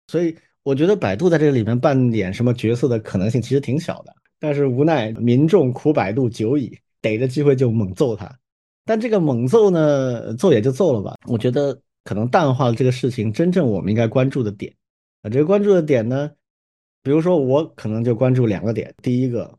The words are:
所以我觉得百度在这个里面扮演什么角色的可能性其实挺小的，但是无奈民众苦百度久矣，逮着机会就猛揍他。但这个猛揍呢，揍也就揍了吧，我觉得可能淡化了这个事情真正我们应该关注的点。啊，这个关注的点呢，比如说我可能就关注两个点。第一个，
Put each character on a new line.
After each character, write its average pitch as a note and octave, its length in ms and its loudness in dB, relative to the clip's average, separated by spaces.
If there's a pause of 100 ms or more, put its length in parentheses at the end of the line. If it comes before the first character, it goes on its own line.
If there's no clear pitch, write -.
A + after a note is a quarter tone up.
所 E3+ 160 -2
以 E3 120 -4 (280)
我 C#3 100 0
觉 D3+ 140 2
得 G#3 80 4
百 G2 200 0
度 E3+ 140 0
在 E3 80 4
这 D3+ 80 4
个 D3 60 4
里 A#2+ 120 2
面 A#2 160 0
扮 C3 320 2
演 F#2+ 220 -2
什 A#2+ 100 -4
么 A#2+ 120 2
角 A#2 200 0
色 C#3 120 0
的 A#2+ 100 0
可 G#2 220 -6
能 G2+ 100 0
性 A#2+ 100 0
其 A2+ 100 -6
实 C3+ 100 0
挺 C3+ 200 -2
小 - 220 -8
的， - 100 -20 (280)
但 D3+ 140 -4
是 C#3+ 120 0
无 C3 180 0
奈 C3+ 280 0
民 A#2+ 360 2
众 D#3 240 4
苦 D3 220 -2
百 G#2 180 0
度 B2+ 160 -2
久 A2 300 -2
矣， B2+ 180 -6 (240)
逮 A2 200 -2
着 C3 80 0
机 C#3 160 -4
会 C#3+ 120 4
就 B2+ 140 2
猛 G#2+ 240 -2
揍 A#2+ 220 0
他。 - 200 -14 (480)
但 A3 160 -2
这 A#3+ 80 -4
个 G#3+ 120 0
猛 C3 260 0
揍 G#3 240 4
呢， C3+ 640 0
揍 F3 180 2
也 A2+ 80 4
就 B2+ 120 0
揍 D#3 200 0
了 G#2 120 -2
吧， - 100 -10 (140)
我 A#2+ 100 -2
觉 B2 140 0
得 C#3+ 280 -2 (240)
可 - 120 -10
能 A2 120 -2
淡 C#3+ 260 2
化 C3 120 0
了 A#2 80 2
这 B2 100 -2
个 B2+ 80 2
事 B2+ 200 -4
情 G#2+ 200 -4
真 E3+ 200 0
正 F3 180 0
我 F#2+ 100 -2
们 F#2+ 120 -4
应 G#2+ 40 0
该 A2+ 120 0
关 C3 200 0
注 C3+ 140 -4
的 C3 100 -4
点。 G2+ 220 -14 (480)
啊， G#2+ 80 -10
这 A#2 80 -2
个 D3+ 80 2
关 G3+ 180 2
注 G3+ 80 2
的 F3 120 4
点 B2 260 0
呢， C#3+ 220 -4 (720)
比 C3+ 80 -2
如 D#3+ 100 2
说 F3 160 2
我 C#3 260 2 (120)
可 - 120 -10
能 A2 160 -4
就 A#2+ 120 0
关 B2+ 180 2
注 B2+ 140 2
两 F2+ 160 -2
个 A2+ 100 -2
点。 G#2+ 180 -6 (120)
第 B2+ 180 -2
一 C3 80 -2
个， A2+ 300 -8